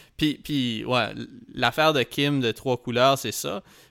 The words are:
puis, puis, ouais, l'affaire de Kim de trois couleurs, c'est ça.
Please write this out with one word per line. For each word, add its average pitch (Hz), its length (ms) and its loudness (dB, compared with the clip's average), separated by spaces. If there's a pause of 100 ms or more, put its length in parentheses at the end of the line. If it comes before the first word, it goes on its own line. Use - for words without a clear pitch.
(180)
puis, 151 240 0
puis, 120 440 -2
ouais, 120 220 0 (460)
l'affaire 131 400 2
de 127 100 2
Kim 143 380 0
de 117 100 2
trois 123 260 -2
couleurs, 127 400 2
c'est 110 160 -6
ça. - 280 -8 (300)